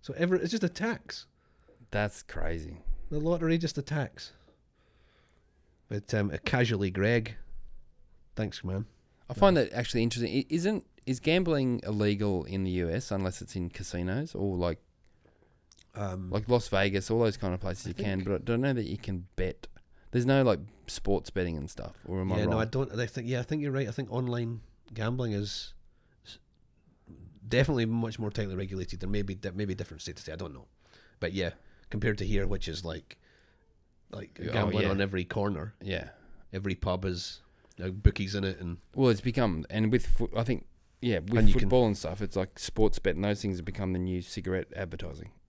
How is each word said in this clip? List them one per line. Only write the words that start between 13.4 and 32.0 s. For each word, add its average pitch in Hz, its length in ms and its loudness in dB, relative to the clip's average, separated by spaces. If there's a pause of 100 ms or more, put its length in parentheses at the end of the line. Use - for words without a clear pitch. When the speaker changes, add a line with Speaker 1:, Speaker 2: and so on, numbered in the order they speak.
Speaker 2:
it's - 160 -12
in 87 120 -4
casinos 92 680 -4
or, 98 200 -2
like, 87 240 0 (1160)
Speaker 1:
Um, 95 340 -6
Speaker 2:
like 104 180 -2
Las 120 200 4
Vegas, 98 420 2
all 113 120 4
those 110 160 2
kind 92 160 -2
of 92 60 -4
places 90 280 -4
Speaker 1:
I - 20 -4
Speaker 2:
you 87 60 -6
can, 98 240 0
Speaker 1:
think 92 100 -2
Speaker 2:
but 98 60 2
I - 80 0
don't 117 180 0
know 139 120 2
that 117 120 -2
you 90 120 -4
can 92 280 -6 (100)
bet. - 320 -4 (440)
There's 123 140 2
no, 135 180 6
like, 104 160 4 (280)
sports - 440 0
betting 87 260 -2
and 71 120 -6
stuff, - 240 -12 (120)
or 95 160 -4
am 92 100 0
I 98 60 2
Speaker 1:
Yeah, 104 80 2
no, 90 60 2
Speaker 2:
wrong? 110 100 2
Speaker 1:
I 110 40 0
don't. 131 340 -2
I 120 80 0
think, 117 200 -6
yeah, 123 120 -2
I 123 40 -4
think 156 200 -2
you're 143 80 -2
right. 135 160 -2
I 107 40 -6
think 120 200 -6
online 120 500 -2 (320)
gambling 113 400 -2
is 101 400 -4 (520)
s-, - 120 -18 (1080)
definitely 123 380 2
much 113 340 -2
more 107 120 -2
tightly 101 240 -4
regulated. 95 440 -4
There 90 100 -4
may 104 140 2
be 98 120 -4
di-, 98 180 -6
maybe 98 220 -2
different 78 260 -10
state - 160 -10
to - 40 -18
state. 78 120 -10
I - 20 -8
don't 82 180 -8
know, - 140 -18 (520)
but 87 140 -2
yeah, 90 180 -2 (380)
compared 104 300 0